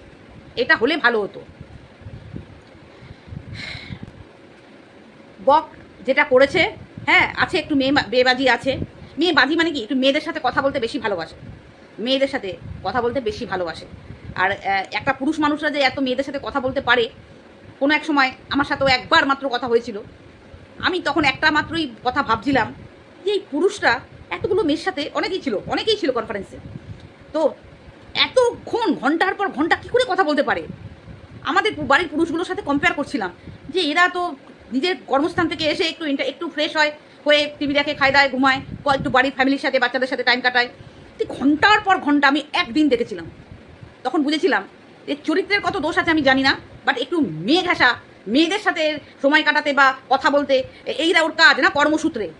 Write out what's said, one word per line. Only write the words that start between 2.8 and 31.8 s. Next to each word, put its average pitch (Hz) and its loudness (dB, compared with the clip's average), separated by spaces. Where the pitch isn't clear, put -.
বক 294 4
যেটা 269 2
করেছে, 294 4
হ্যাঁ, 320 2
আছে 208 0
একটু 302 -2
মেয়ে-, 269 2
মেয়েবাজি 254 4
আছে। 247 0
মেয়েবাজি 294 2
মানে 330 2
কি? 285 -4
একটু 220 -4
মেয়েদের 269 2
সাথে 311 -6
কথা 254 0
বলতে 269 0
বেশি 233 -4
ভালোবাসে, 196 -4
মেয়েদের 262 0
সাথে 196 -6
কথা 202 -2
বলতে 240 -2
বেশি 220 -4
ভালোবাসে। 180 -6
আর, 185 0
আহ, 196 -2
একটা 233 -2
পুরুষ 302 -4
মানুষরা 302 0
যে 285 -2
এত 269 0
মেয়েদের 262 -2
সাথে 277 -8
কথা 226 -4
বলতে 262 -4
পারে, 240 2
কোনো 285 2
এক 302 -2
সময় 277 2
আমার 277 0
সাথেও 277 -2
একবার 269 4
মাত্র 269 0
কথা 247 -4
হয়েছিল। 233 0
আমি 339 0
তখন 311 0
একটা 285 2
মাত্রই 311 -2
কথা 247 0
ভাবছিলাম 220 0
যে 392 0
এই 403 0
পুরুষটা 285 0
এতগুলো 359 -2
মেয়ের 311 0
সাথে, 311 -6
অনেকেই 359 -4
ছিল, 208 -4
অনেকেই 403 0
ছিল 294 -2
কনফারেন্সে, 208 -6
তো 302 2
এতক্ষণ 427 0
ঘন্টার 320 0
পর 392 -4
ঘন্টা 311 -2
কী - -6
করে 494 2
কথা 370 0
বলতে 294 2
পারে? 180 -4
আমাদের 403 0
পু-, 294 -6